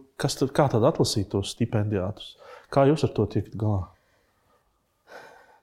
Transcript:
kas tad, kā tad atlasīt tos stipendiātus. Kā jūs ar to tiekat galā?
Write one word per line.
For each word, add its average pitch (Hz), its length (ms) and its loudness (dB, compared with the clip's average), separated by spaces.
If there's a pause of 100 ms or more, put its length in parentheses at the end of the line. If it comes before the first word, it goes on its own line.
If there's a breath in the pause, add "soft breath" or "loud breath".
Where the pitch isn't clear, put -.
(140)
kas - 260 -2
tad, 135 160 0
kā 143 140 4
tad 113 180 2
atlasīt 131 420 0
tos 98 240 -4
stipendiātus. 104 800 -4 (320 loud breath)
Kā 139 200 4
jūs 147 160 2
ar 127 100 0
to 104 140 0
tiekat - 320 -6
galā? 104 240 -2 (1800 loud breath)